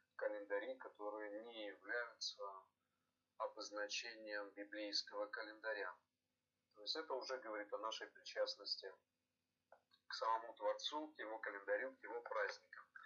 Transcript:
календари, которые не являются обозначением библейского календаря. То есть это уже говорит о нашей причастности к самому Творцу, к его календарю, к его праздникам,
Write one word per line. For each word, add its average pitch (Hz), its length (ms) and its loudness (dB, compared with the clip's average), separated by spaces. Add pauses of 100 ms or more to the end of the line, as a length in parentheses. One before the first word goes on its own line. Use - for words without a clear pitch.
(160)
календари, 104 640 2
которые 104 680 -4
не 113 240 -6
являются 104 760 -2 (920)
обозначением 104 1160 -2
библейского 104 720 0
календаря. 107 680 -2 (800)
То 104 80 -18
есть 104 140 -2
это 156 180 0
уже 131 240 0
говорит 107 360 -2
о 101 40 2
нашей 110 300 -2
причастности - 840 0 (1160)
к - 80 -4
самому 113 400 4
Творцу, 143 540 2
к - 100 -10
его 110 180 -2
календарю, 104 580 2
к - 80 -12
его 101 180 -2
праздникам, - 640 0 (200)